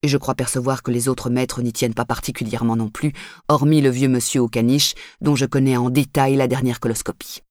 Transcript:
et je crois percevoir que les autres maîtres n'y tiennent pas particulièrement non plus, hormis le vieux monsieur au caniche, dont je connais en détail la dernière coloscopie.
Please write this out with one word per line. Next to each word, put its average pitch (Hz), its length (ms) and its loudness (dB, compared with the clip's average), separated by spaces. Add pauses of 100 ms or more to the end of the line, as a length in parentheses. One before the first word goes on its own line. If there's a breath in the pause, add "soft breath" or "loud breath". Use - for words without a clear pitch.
et 151 60 0
je 139 100 2
crois 131 160 -4
percevoir 127 480 -4
que - 80 -6
les 120 180 -2
autres 127 220 -4
maîtres 123 320 -2
n'y 120 100 -2
tiennent 113 220 -2
pas 120 100 -2
particulièrement 113 720 -4
non 113 140 -2
plus, 147 240 -4 (340 loud breath)
hormis 151 320 4
le 139 80 6
vieux 131 200 2
monsieur 127 340 2
au 117 60 2
caniche, 123 460 2 (280 loud breath)
dont 147 140 2
je 131 100 0
connais 135 320 2
en 123 100 0
détail 135 480 2
la 135 120 2
dernière 127 320 -2
coloscopie. - 600 -6 (100)